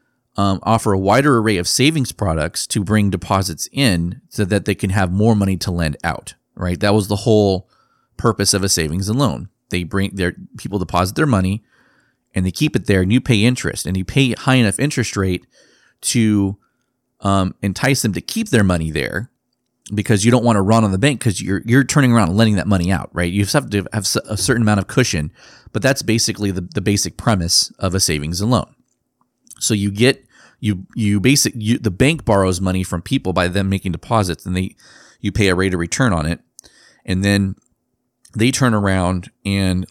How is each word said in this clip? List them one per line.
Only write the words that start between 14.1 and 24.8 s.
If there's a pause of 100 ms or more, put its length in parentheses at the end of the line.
high
enough
interest
rate (560)
to, (680)
um,
entice
them
to
keep
their
money
there, (600)
because
you
don't
wanna
run
on
the
bank
'cause
you're,
you're
turning
around
and
lending
that
money
out,
right?
You
have
to (140)
have
s-,
a
certain
amount
of